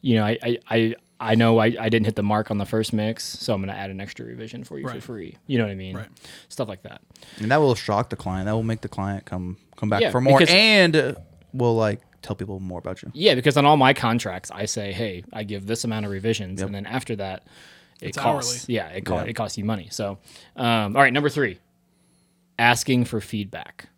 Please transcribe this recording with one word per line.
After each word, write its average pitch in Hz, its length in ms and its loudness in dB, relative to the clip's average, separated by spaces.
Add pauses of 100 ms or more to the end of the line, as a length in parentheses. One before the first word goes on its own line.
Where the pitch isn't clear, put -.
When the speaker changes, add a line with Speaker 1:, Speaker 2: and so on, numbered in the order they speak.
Speaker 1:
you 123 140 4
know, 107 80 4
I, 113 180 0
I, 120 160 -2 (120)
I, 113 240 2 (260)
I 110 140 2
know 113 240 6
I, 110 80 4
I 113 220 0
didn't 110 160 4
hit 107 100 0
the 104 80 -2
mark 107 300 0
on 104 60 -2
the 101 80 -2
first 110 260 -2
mix, 110 320 -2
so - 300 -4
I'm 95 60 -4
gonna 98 120 -6
add 98 180 -10
an 95 100 -10
extra 101 260 -14
revision 120 360 -14
for 135 160 -14
you 135 80 -10
Speaker 2:
Right. 123 100 -8
Speaker 1:
for 127 40 -12 (140)
free." 95 220 -14 (120)
You 135 100 0
know 113 60 2
what 104 80 -6
I 95 40 -10
mean? 95 200 -12
Speaker 2:
Right. 104 100 -12 (420)
Speaker 1:
Stuff 117 200 -8
like 95 160 -14
that. - 160 -18 (400)
Speaker 3:
And 107 100 -4
that 139 100 4
will 135 140 4
shock 107 360 -2
the 104 60 -6
client. 92 300 -6
That 107 60 -2
will 113 100 -2
make 113 200 -4
the - 60 -10
client 98 360 -6
come, 90 320 -8 (200)
come 107 140 -4
back 101 100 2
Speaker 1:
Yeah, - 120 2
Speaker 3:
for 123 80 2
more 135 180 6
Speaker 1:
because 170 160 6
Speaker 3:
and 185 640 6 (360)
will, 120 220 0
like, 110 260 0 (220)
tell 101 140 -8
people 98 240 -10
more 90 180 -10
about 92 240 -10
you. - 120 -14
Speaker 1:
Yeah, 165 200 6
because 127 220 2
on 143 100 6
all 151 100 8
my 135 180 8
contracts, 113 580 -2
I 101 140 -6
say, 101 260 -6
"Hey, 92 400 -6
I 110 100 -10
give 101 240 -8
this 113 180 -4
amount 110 220 -4
of 101 60 -6
revisions," 98 480 -2
Speaker 3:
Yep. 95 60 -2
Speaker 1:
and 101 80 -6
then 98 120 -10
after 120 300 -6
that, 95 260 -8 (580)
it - 100 -10
Speaker 2:
It's - 80 -10
Speaker 1:
costs. 120 500 -2
Speaker 2:
hourly. 120 60 -2
Speaker 1:
Yeah, 92 160 -4
it 95 140 -10
co-, 90 120 -2
Speaker 3:
Yeah. 85 80 -4
Speaker 1:
it 110 100 -8
costs 110 240 -6
you 101 60 -6
money. 101 260 -4
So, 101 280 -6 (380)
um, 113 380 0
all 139 80 6
right, 127 100 6
number 147 180 0
three, 131 280 -2 (1040)
asking 123 460 4
for 110 140 -4
feedback. - 760 -8